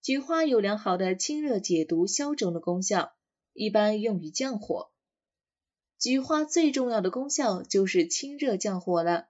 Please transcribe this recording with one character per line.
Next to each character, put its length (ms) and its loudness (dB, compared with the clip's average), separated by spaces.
菊 160 0
花 260 0
有 160 4
良 160 0
好 180 -2
的 220 0
清 260 -4
热 160 0
解 240 0
毒、 240 2
消 260 -2
肿 200 -2
的 80 -6
功 200 -2
效， 300 -2
一 180 -4
般 300 4
用 220 -2
于 80 -10
降 280 -4
火。 320 -6
菊 220 2
花 240 0
最 260 4
重 180 0
要 120 2
的 100 0
功 180 -4
效 320 0
就 260 2
是 200 4
清 300 -6
热 180 0
降 240 -4
火 240 0
了。 260 0